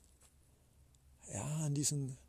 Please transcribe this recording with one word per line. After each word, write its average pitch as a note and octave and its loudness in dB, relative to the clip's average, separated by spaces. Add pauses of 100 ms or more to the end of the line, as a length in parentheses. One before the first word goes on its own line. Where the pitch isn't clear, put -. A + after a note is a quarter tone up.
(1300)
ja, D3+ 0
an C#3+ 2
diesen C#3+ 0